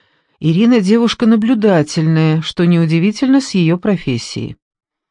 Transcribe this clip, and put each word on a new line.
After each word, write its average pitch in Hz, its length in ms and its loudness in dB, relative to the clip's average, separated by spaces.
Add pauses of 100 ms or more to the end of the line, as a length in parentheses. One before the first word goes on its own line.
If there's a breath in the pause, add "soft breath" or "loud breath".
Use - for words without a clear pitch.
(400)
Ирина 214 400 2
девушка 226 460 0
наблюдательная, 170 1120 0
что 175 240 -4
неудивительно 175 800 0
с - 80 -12
ее 170 260 0
профессией. 123 800 -6 (540)